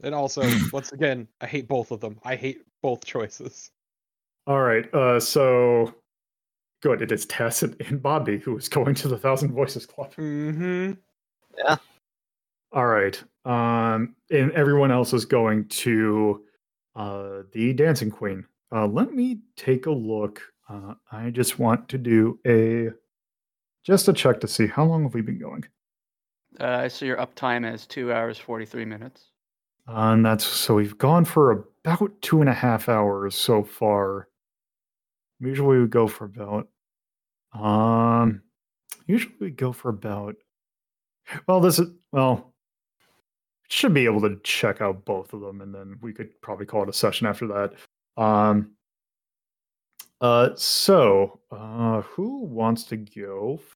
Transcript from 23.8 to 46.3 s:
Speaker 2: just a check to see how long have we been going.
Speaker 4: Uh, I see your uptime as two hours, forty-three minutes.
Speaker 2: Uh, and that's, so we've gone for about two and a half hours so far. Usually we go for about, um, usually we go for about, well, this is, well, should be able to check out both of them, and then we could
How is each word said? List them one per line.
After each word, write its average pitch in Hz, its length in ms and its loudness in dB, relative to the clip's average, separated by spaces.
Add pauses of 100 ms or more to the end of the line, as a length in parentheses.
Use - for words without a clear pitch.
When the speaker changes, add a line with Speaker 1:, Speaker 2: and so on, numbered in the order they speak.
Speaker 2:
just 190 260 4
a 190 40 6
check 131 280 4
to - 80 -4
see - 200 2
how 147 160 0
long 165 180 2
have 131 120 -2
we 117 80 -2
been - 160 -6
going. - 260 -12 (960)
Speaker 4:
Uh, 127 60 -4
I 123 220 -2
see - 180 -10
your 127 100 -2
uptime 120 500 -4
as 113 200 -12
two 123 260 -8
hours, 117 260 -4
forty-three 113 460 -10
minutes. 110 460 -16 (580)
Speaker 2:
Uh, 110 240 2
and 113 140 6
that's, 110 180 2
so - 300 -2
we've 104 240 0
gone 165 260 4
for 131 400 4 (200)
about 175 280 0 (100)
two 160 180 4
and 147 100 6
a 117 40 0
half 113 340 0
hours 101 460 0
so 107 300 2
far. 101 640 -2 (1120)
Usually 135 380 2
we 123 80 6
go 113 200 4
for 107 200 -8
about, 104 420 -8 (840)
um, 113 880 2 (640)
usually 214 340 -2
we 190 100 -6
go 127 220 -4
for 120 160 -8
about, 104 480 -8 (1080)
well, 185 140 4
this 170 180 4
is, 175 100 0 (240)
well, 131 400 0 (1160)
should 233 260 2
be 135 100 4
able 110 160 4
to 101 220 0
check - 400 -2
out 98 220 -4
both 95 280 -6
of 107 80 -14
them, 98 220 -14
and 98 120 -16
then 98 280 -18
we 117 100 -12
could 110 300 -16